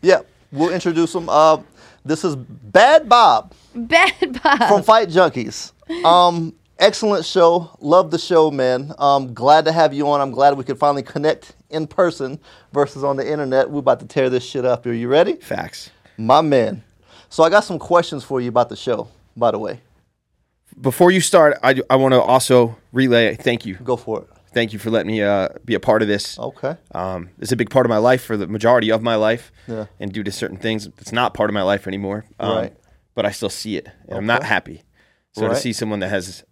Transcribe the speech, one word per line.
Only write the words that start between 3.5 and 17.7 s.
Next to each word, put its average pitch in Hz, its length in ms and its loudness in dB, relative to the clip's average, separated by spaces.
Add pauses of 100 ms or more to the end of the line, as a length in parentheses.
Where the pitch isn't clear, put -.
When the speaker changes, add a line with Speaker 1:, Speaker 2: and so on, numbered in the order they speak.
Speaker 2:
Bad 311 640 -2
Bob. 269 260 2
Speaker 1:
from 202 140 4
Fight 220 280 2
Junkies. 156 640 -2 (300)
Um, 170 520 2 (240)
excellent 202 440 0
show. 170 460 2 (100)
Love 170 300 2
the 165 80 -4
show, 160 320 2
man. 135 480 -2
Um, 139 380 0
glad 147 300 4
to 160 60 2
have 160 220 2
you 147 160 -2
on. 143 100 2
I'm 139 120 -2
glad 139 260 2
we 135 60 -10
could 131 160 -8
finally 143 240 0
connect - 500 -6 (160)
in 156 160 -6
person 156 540 -4 (340)
versus 139 300 -2
on 139 120 -2
the 135 160 -6
internet. 135 380 -2
We're 143 120 -8
about 127 180 0
to 101 80 -20
tear 131 240 -2
this 123 120 -2
shit 127 220 -8
up. 123 220 -2
Are 120 40 -6
you 117 160 -6
ready? 170 280 2
Speaker 3:
Facts. - 560 -12 (260)
Speaker 1:
My 123 240 2
man. 117 420 0 (460)
So - 140 0
I 165 80 2
got 208 120 4
some 175 140 -8